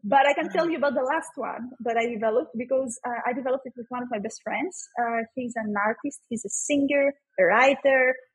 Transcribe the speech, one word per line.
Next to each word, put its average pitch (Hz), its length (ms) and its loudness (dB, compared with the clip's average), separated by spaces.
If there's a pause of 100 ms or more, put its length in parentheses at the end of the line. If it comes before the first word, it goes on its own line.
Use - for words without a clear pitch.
But 269 220 6
I 285 80 4
can 320 160 -2
tell 330 200 2
you 320 60 0
about 285 180 0
the 269 80 0
last 311 340 -2
one 247 340 -8 (100)
that 226 160 -2
I 233 100 0
developed 233 500 0
because, 254 500 -2
uh, 247 40 -4 (160)
I 247 60 -2
developed 262 340 -4
it 240 100 -14
with 233 120 -12
one 247 140 -6
of 247 80 -10
my 226 80 -4
best 214 260 -10
friends. 269 440 -6 (120)
Uh, 233 220 -2 (120)
he's 240 220 -8
an 214 180 -4 (100)
artist. 233 440 -4
He's 226 160 -6
a 202 60 -8
singer, 277 640 2 (280)
a 185 40 6
writer 262 720 4 (200)